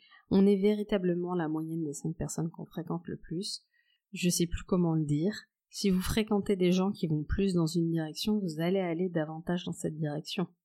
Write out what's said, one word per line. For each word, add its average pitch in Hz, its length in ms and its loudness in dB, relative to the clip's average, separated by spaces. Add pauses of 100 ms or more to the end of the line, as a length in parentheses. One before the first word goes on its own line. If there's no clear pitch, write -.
(300)
on 196 160 6
est 202 100 6
véritablement 185 800 0
la 165 140 0
moyenne 160 360 -2
des 143 100 -4
cinq 165 220 -6
personnes 151 340 -4
qu'on - 160 -10
fréquente 170 400 -6
le 151 100 -6
plus. - 460 -8 (500)
Je 180 160 0
sais 175 180 2
plus - 180 -6
comment 170 300 2
le 156 100 2
dire. 151 300 0 (360)
Si - 180 -2
vous 185 140 2
fréquentez 208 540 0
des 180 160 4
gens 185 180 2
qui 190 160 -2
vont 151 180 0
plus 190 300 0
dans 170 120 4
une 165 240 0
direction, 165 480 0
vous 160 220 -4
allez 180 200 2
aller 175 280 0
davantage 165 560 -2
dans 170 80 -6
cette 160 240 -6
direction. 156 520 -4 (160)